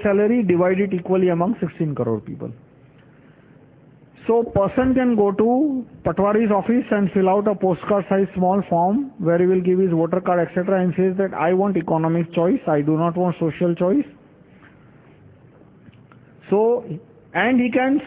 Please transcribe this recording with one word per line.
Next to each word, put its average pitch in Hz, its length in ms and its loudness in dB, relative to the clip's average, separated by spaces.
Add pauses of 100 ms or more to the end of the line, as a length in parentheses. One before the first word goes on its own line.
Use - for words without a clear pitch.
salary, 214 400 2
divide 180 380 2
it 196 120 -2
equally 185 380 0
among 175 300 0
sixteen 160 340 -4
crore 117 260 -4
people. - 320 -12 (1700)
So 233 160 2
person 233 540 0
can 247 200 2
go 202 160 2
to 254 540 0 (180)
Patwari's 208 480 0
office 226 380 0
and 202 220 0
fill 185 180 2
out 202 180 2
a 208 60 2
postcard 185 560 0
size 196 240 2
small 185 360 2
form 202 500 0
where 170 180 2
he 180 80 2
will 185 160 2
give 180 160 0
his 190 140 2
voter 165 280 0
card, 175 280 0
et - 80 -18
cetera, 185 260 0
and 180 160 0
says 185 200 0
that, 196 180 -4
"I 165 180 0
want 196 240 0
economic 165 560 -2
choice, 180 320 0
I 151 160 0
do 156 160 0
not 165 180 -2
want 180 240 -2
social 165 360 -2
choice." 190 300 0 (2500)
So, 226 360 0 (500)
and 240 260 2
he 247 80 0
can 262 380 0